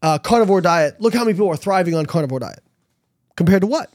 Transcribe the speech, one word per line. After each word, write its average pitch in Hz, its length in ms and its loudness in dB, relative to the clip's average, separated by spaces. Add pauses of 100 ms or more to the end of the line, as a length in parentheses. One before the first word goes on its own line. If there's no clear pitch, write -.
uh, 156 160 0
"Carnivore 202 440 2
diet, 165 380 0
look 214 140 0
how 240 100 -2
many 226 100 0
people 190 160 0
are 160 80 -2
thriving 185 360 -2
on 156 140 -2
carnivore 135 320 -4
diet." - 240 -14 (720)
Compared 185 260 4
to 196 60 0
what? 285 280 -4